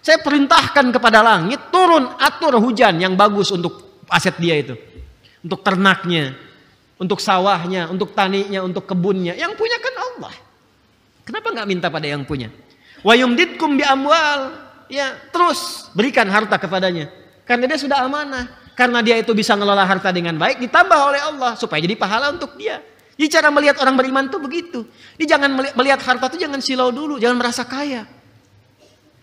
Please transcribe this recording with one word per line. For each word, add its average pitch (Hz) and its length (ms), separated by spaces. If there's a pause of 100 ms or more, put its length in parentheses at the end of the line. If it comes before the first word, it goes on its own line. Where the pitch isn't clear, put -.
Saya 320 240
perintahkan 277 720
kepada 220 240
langit, 214 480
turun, 339 480
atur 285 400
hujan 220 400
yang 185 160
bagus 202 400
untuk - 560
aset 175 320
dia 165 160
itu. 139 180 (720)
Untuk 175 160
ternaknya, 175 720 (640)
untuk 185 240
sawahnya, 185 720
untuk 190 240
taninya, 196 480
untuk 185 240
kebunnya. 185 480
Yang 339 240
punya 466 160
kan 508 240
Allah. 494 340 (920)
Kenapa 440 280
nggak 214 160
minta 180 240
pada 151 160
yang 143 160
punya? 127 240 (560)
"Wa 208 80
yumdidkum 269 640
bi 285 80
amwal." 285 880 (180)
Ya, 269 240 (160)
terus - 640
berikan 226 320
harta 208 320
kepadanya. 180 540 (320)
Karena 247 240
dia 302 100
sudah 277 240
amanah. 269 720
Karena 240 300
dia 226 160
itu 226 160
bisa 220 160
ngelola 202 320
harta 190 260
dengan 170 240
baik, 202 300
ditambah 339 340
oleh 285 220
Allah 285 340
supaya 165 300
jadi 185 100
pahala 233 380
untuk - 240
dia. 403 240 (400)
Jadi 302 80
cara 302 240
melihat 285 320
orang 262 160
beriman 262 320
tuh 392 80
begitu. 277 480 (320)
Jadi 320 80
jangan 285 240
meli-, 269 240
melihat 269 240
harta 254 320
tuh 330 80
jangan 285 240
silau 254 240
dulu, 285 320
jangan 247 160
merasa 240 320
kaya. 262 400 (1120)